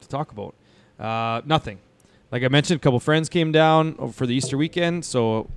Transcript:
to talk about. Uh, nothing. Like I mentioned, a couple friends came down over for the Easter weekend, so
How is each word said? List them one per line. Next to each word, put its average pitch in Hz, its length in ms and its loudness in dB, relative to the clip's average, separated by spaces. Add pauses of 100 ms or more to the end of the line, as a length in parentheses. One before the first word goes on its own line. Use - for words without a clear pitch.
to - 80 -20
talk 139 240 -6
about. 101 220 -12 (440)
Uh, 113 480 -4
nothing. 147 320 -2 (520)
Like 123 140 -2
I 131 40 2
mentioned, 147 280 4
a - 40 -4
couple 123 200 4
friends 156 280 0
came 165 220 0
down 160 480 4
over 123 140 -8
for 131 140 -4
the 120 80 0
Easter 135 220 -2
weekend, 170 480 -2
so 113 520 -2